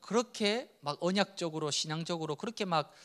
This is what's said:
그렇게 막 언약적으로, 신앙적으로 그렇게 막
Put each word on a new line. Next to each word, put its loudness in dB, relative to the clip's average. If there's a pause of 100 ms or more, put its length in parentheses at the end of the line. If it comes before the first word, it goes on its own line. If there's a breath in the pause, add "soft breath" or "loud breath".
그렇게 0
막 -2
언약적으로, 0
신앙적으로 -2
그렇게 -6
막 0 (120 soft breath)